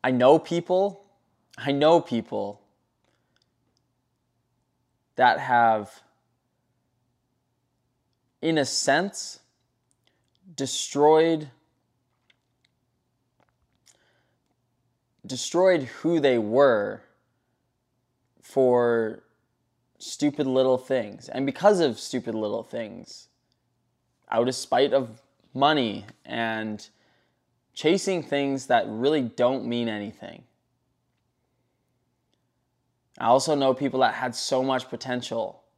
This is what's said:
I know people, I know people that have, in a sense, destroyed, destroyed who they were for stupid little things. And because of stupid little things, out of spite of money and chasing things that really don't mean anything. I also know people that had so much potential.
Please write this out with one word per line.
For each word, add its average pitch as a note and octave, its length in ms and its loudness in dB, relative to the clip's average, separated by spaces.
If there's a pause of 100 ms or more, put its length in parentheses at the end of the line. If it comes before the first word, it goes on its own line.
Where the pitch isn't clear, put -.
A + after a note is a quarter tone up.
I C3 80 0
know B2+ 280 6
people, F#3 640 -2 (540)
I C#3 140 -4
know D3+ 280 6
people G#2 600 -6 (2500)
that B2 220 4
have, A#2 640 0 (2500)
in D#3+ 180 0
a C#3 60 2
sense, - 760 -2 (1160)
destroyed, D3+ 920 2 (3750)
destroyed E3+ 560 2
who D#3+ 380 -2
they C3+ 180 4
were G#2+ 640 2 (1400)
for A#2+ 840 0 (720)
stupid C#3+ 480 -4
little C3 300 2
things. A2+ 520 -6
And C3+ 180 -6
because F3+ 340 2
of C3 180 0
stupid A#2 360 -8
little A2 280 -6
things, G#2 680 -14 (1000)
out A#2 180 0
of B2+ 60 -4
spite B2+ 380 0
of A#2+ 300 -2 (320)
money B2+ 500 0 (220)
and A2 600 -6 (840)
chasing F3+ 500 -2
things C#3 440 -4
that A#2 200 2
really C3 360 -2
don't B2 440 -2
mean A#2+ 220 -4
anything. - 560 -12 (2750)
I A#2 80 -4
also C3+ 280 4
know C3+ 200 2
people C3 260 -4
that A#2+ 140 2
had B2 200 -6
so - 280 -2
much C3 260 -2
potential. A#2+ 760 -8 (160)